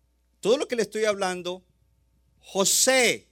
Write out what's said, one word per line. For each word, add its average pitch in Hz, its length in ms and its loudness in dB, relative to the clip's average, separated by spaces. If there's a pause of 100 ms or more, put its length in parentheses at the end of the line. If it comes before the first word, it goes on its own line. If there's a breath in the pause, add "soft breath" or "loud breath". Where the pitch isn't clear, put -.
(400)
Todo 240 180 2
lo 320 100 -6
que 247 80 -6
le 226 60 -2
estoy 214 220 -4
hablando 185 600 -4 (800)
José 196 880 0